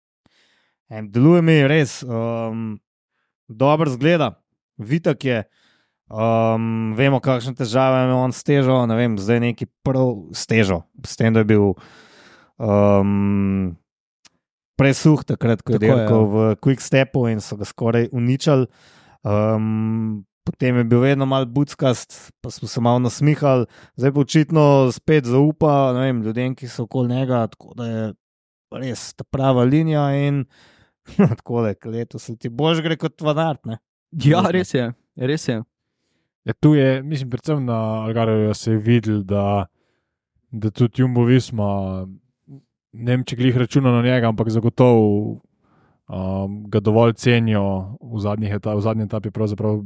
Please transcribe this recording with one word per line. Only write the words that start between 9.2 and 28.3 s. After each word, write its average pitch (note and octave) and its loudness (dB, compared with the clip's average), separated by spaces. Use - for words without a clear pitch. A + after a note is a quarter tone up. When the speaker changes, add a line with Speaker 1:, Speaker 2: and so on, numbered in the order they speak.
Speaker 1:
neki A#2 -4
prav B2+ -2
s - -12
težo, F#2+ 0
s - -14
tem, A2+ 0
da A2 4
je G#2 0
bil, G#2 4
um, G2+ 2
presuh C#3 2
takrat, A#2 -2
ko B2+ -4
je G#2+ 0
Speaker 2:
Tako - 0
je, G#2+ 2
Speaker 1:
dirkal A2+ 4
Speaker 2:
ja. G#2+ 4
Speaker 1:
v G#2+ 2
Quick C3 0
Stepu C3 0
in A2+ -2
so G2+ -10
ga G#2 -8
skoraj A#2 -2
uničili. C3 0
Um, A2 -2
potem B2+ -2
je A#2+ 2
bil A#2+ 4
vedno C#3 2
malo C3+ -2
buckast, C3+ -2
pa - -14
smo - -14
se - -8
malo A#2+ 2
nasmihali, C3+ 2
zdaj C3 0
pa C#3 0
očitno D3+ 2
spet D3+ 0
zaupa, C#3 2
ne B2+ -2
vem, B2+ -2
ljudem, B2 -4
ki B2 -14
so A#2+ -8
okoli B2 -4
njega, B2 -2
tako - -18
da A#2 -10
je A2+ -6